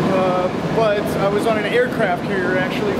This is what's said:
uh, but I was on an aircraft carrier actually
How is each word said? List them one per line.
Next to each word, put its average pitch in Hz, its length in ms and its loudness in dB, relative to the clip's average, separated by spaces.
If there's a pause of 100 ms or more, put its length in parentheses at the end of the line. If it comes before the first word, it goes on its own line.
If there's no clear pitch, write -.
(160)
uh, 185 320 2 (300)
but 208 240 2 (180)
I 196 80 2
was 202 180 0
on 220 120 2
an 214 80 -2
aircraft 214 580 0
carrier 185 340 -2
actually 185 420 -2